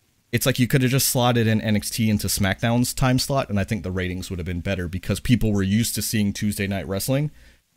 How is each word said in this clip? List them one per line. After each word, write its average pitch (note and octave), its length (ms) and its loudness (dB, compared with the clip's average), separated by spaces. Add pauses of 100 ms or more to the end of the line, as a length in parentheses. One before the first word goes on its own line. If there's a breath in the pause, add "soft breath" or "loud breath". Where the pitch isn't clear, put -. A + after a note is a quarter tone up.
(300)
It's - 160 0
like B2+ 120 0
you B2+ 80 4
could C3+ 140 2
have B2+ 100 2
just C3+ 180 2
slotted A#2+ 380 2
in A2 140 2
N G#2+ 160 0
X - 140 -2
T A2 180 0
into G#2 180 0
SmackDown's A#2 680 0
time B2+ 240 2
slot, C3+ 320 -2
and G2+ 100 0
I F#2+ 40 0
think G2 180 -4
the F#2 80 -6
ratings F#2 400 -4
would F2+ 80 -6
have E2 80 -6
been F2 140 -4
better F#2 280 -4
because F#2+ 320 -4
people G#2+ 320 2
were G2+ 100 2
used G#2 340 2
to G#2 60 -4
seeing G#2 300 0
Tuesday G2+ 340 -2
Night F#2+ 220 -4
Wrestling, C3 420 -2 (460 soft breath)